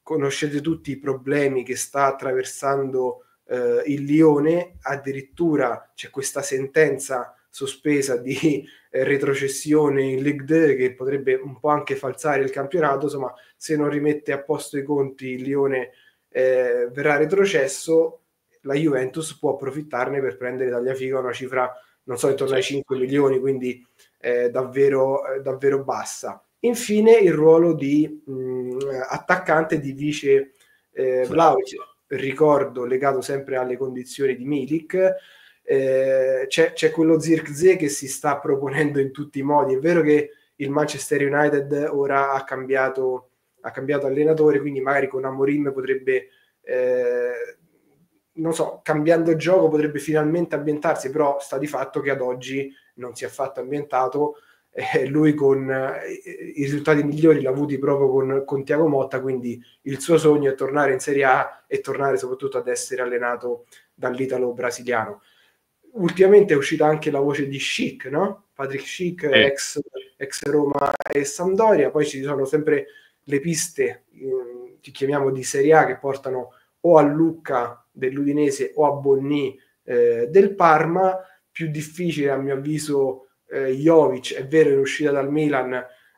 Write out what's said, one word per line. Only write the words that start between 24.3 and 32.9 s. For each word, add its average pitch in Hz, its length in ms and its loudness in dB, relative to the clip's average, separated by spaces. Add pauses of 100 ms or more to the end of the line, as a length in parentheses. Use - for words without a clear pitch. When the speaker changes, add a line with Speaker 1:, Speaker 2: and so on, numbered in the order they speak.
Speaker 1:
davvero, 135 840 2
eh, 135 80 -6
davvero 135 420 0
bassa. 110 580 -8 (180)
Infine 226 580 4
il 180 160 6
ruolo 160 400 6
di, 147 560 0
mm, 127 500 -6 (300)
attaccante, 160 720 0
di 135 140 -8
vice, 139 580 0 (400)
eh, 127 340 -2
Speaker 2:
Sì. 120 60 -6
Speaker 1:
Vlahovic, 156 440 2 (320)
ricordo, 135 760 0
legato 131 360 0